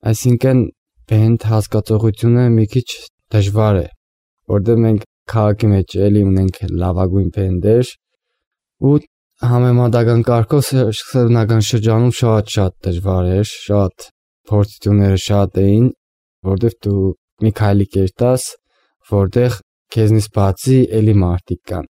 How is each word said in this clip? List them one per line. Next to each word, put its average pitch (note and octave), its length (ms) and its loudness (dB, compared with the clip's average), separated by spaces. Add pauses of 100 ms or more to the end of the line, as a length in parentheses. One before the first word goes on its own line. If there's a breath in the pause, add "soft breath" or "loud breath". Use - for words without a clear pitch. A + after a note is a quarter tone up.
Այսինքն, B2 580 0 (480)
բենդ A2 340 2
հասկացողությունը A2 1040 0
մի A2+ 200 2
քիչ B2 200 -4 (400)
դժվար G#2 520 0
է, E2 100 -4 (600)
որտեղ G#2 300 0
մենք A2 240 2 (220)
քաղաքի G#2+ 440 0
մեջ G2 280 0
էլի G2+ 260 2
ունենք F#2+ 380 0 (100)
լավագույն F2+ 580 -2
բենդեր, G2 640 0 (920)
ու C#3 140 2 (480)
համեմատական A#2+ 800 2
կարգով A#2+ 420 0
ս-, B2+ 260 0
սկզբնական A#2 680 0
շրջանում A2+ 560 0
շատ-շատ G#2+ 640 -2
դժվար F#2 500 -4
էր, G2 300 -2
շատ G2+ 480 -4 (420)
փորձությունները G2+ 720 0
շատ G2+ 400 -2
էին, G#2 300 2 (540)
որտեղ F#2+ 320 -2
դու G2+ 280 -2 (320)
մի G#2+ 160 0
քայլի G2+ 360 0
կերտաս, A#2+ 600 -2 (640)
որտեղ G#2+ 500 0 (320)
քեզնից A2 380 2
բացի G#2 480 0 (120)
էլի G#2+ 260 2
մարդիկ F2+ 480 -2
կան։ - 320 -10